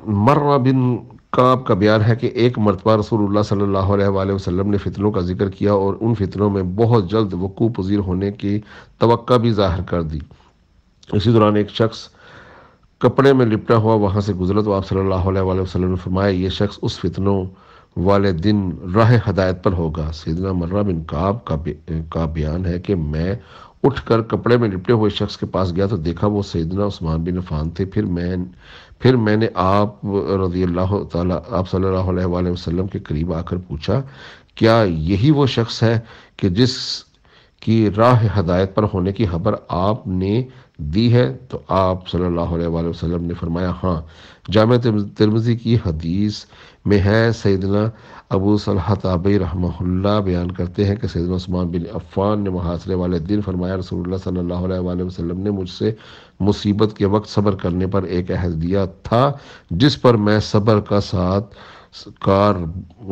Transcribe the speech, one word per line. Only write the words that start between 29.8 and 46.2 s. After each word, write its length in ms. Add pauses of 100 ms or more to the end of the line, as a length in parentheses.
रज़ी 580
अल्लाह 360
ताला, 360
आप 320
सल्लल्लाहु 440
अलैहि 400
वसल्लम 360
के 120
करीब 340
आकर 260
पूछा, 420 (560)
"क्या 280
यही 460
वो 160
शख्स 380
है 220 (320)
कि 120
जिसकी 1400
राह 500
हदायत 380
पर 80
होने 280
की 140
खबर 440
आपने 800 (320)
दी 280
है?" 240
तो 380
आप 360
सल्लल्लाहु 480
अलैहि 160
वसल्लम 520
ने 120
फरमाया, 360
"हाँ।" 360 (440)
जामे 280
तिर-, 400
तिर्मिज़ी 380
की 200
हदीस 720 (400)